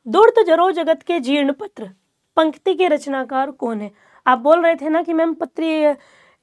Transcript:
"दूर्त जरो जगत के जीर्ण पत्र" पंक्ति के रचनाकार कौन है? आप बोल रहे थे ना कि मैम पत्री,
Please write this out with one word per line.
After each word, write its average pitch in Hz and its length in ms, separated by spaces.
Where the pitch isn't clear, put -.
"दूर्त 427 380
जरो 349 260
जगत 320 320
के 349 160
जीर्ण 277 340
पत्र" 233 380
पंक्ति 320 400
के 359 120
रचनाकार 277 640
कौन 233 300
है? 202 100
आप 247 120
बोल 311 220
रहे 330 140
थे 294 140
ना 320 120
कि 330 120
मैम 330 200
पत्री, 311 600